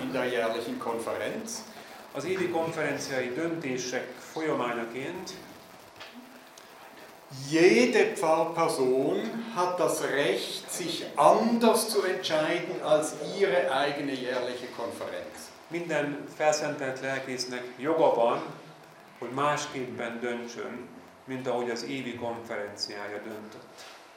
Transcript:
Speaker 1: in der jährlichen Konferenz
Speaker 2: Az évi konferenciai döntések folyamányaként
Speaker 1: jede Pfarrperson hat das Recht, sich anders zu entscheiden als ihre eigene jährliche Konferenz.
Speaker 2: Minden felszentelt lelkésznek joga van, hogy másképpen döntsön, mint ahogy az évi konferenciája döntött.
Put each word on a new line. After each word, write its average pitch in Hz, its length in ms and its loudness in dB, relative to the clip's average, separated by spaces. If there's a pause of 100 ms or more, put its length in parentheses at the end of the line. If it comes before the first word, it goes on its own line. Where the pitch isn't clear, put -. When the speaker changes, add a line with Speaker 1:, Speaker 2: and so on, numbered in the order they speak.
Speaker 1:
in 127 100 -4
der 127 120 0
jährlichen 117 540 0
Konferenz 117 840 -4 (500)
Speaker 2:
Az 139 120 -6
évi 185 260 0
konferenciai 139 840 -2
döntések 127 760 -2 (240)
folyamányaként 131 960 -4 (2250)
Speaker 1:
jede 202 640 8
Pfarrperson 165 1300 4 (100)
hat 180 240 2
das 151 240 2
Recht, 143 680 0
sich - 340 -4 (100)
anders 220 760 6
zu 208 140 2
entscheiden 165 800 0
als 151 300 4 (260)
ihre 175 320 4
eigene 143 420 0
jährliche 123 540 -4 (100)
Konferenz. 90 720 -8 (180)
Speaker 2:
Minden 151 680 -2
felszentelt 147 640 0
lelkésznek 127 640 -4 (120)
joga 143 380 4
van, 120 280 4 (760)
hogy 120 120 -6
másképpen 123 880 -2
döntsön, 117 680 -6 (360)
mint 127 220 -8
ahogy 123 240 0
az 113 140 -4
évi 131 300 -6
konferenciája 104 1080 -8
döntött. 107 600 -14 (320)